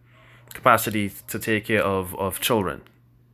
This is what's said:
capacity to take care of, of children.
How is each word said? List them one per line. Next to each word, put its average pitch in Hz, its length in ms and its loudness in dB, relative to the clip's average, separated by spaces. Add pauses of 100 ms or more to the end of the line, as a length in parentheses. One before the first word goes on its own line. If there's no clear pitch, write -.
(540)
capacity 110 580 2 (180)
to 110 100 -8
take 107 260 -2
care 107 160 2
of, 92 360 -2
of 95 220 -4
children. 95 440 -2 (500)